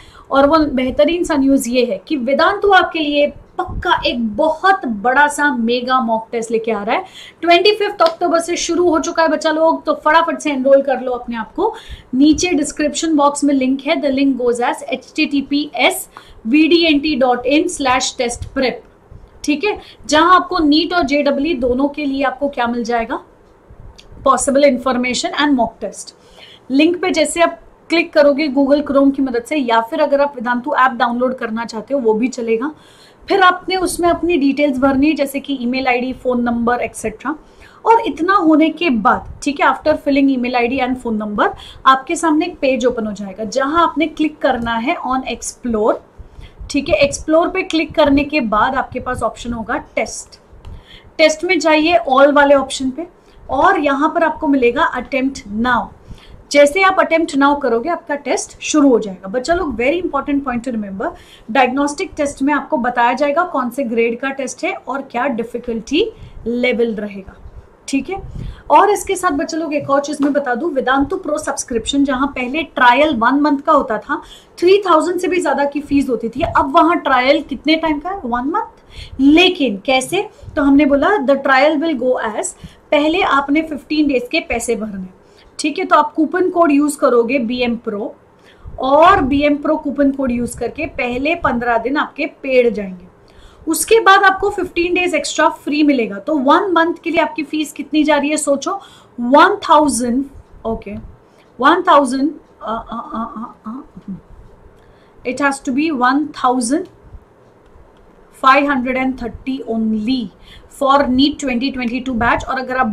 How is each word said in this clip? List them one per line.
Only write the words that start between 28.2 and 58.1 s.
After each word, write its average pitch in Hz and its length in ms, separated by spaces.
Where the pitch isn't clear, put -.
Google 277 340
Chrome 277 320
की 285 60
मदद 240 220
से, 311 120
या 233 260
फिर 311 200
अगर 277 200
आप 285 140
Vedantu 247 400
ऐप 247 160
डाउनलोड 240 460
करना 226 280
चाहते 220 280
हो 285 60
वो 226 140
भी 226 160
चलेगा। 233 440
फिर 381 120
आपने 359 340
उसमें 349 340
अपनी 339 280
details 277 400
भरनी 269 320
है, 311 60
जैसे 277 240
कि 277 220
email 254 260
आईडी, 247 260
phone 247 300
number, 240 380
एटसेटरा। 226 540
और 466 220
इतना 320 280
होने 320 360
के 339 180
बाद, 208 380
ठीक 285 160
है, 359 80
after 311 300
filling 277 320
email 247 280
I 233 120
D 269 160
and 254 180
phone 226 180
number, 214 280
आपके 269 300
सामने 320 300
एक 359 140
page 254 260
open 233 220
हो 208 60
जाएगा 196 320
जहां 269 380
आपने 311 260
click 302 320
करना 233 360
है 277 200
on 254 240
explore। 233 640
ठीक 285 200
है, 320 80
explore 311 520
पे 370 140
click - 320
करने 285 280
के 302 180
बाद 214 340
आपके 254 240
पास 247 240
option 233 300
होगा 233 240
test। - 440
Test 311 260
में 349 160
जाइए 311 380
all 277 240
वाले 285 220
option 269 360
पे 330 160
और 330 300
यहाँ 285 300
पर 330 140
आपको 311 240
मिलेगा 277 460
attempt 262 540
now। 233 240
जैसे 285 320
आप 381 140
attempt 320 400
now 285 240
करोगे 233 280
आपका 330 260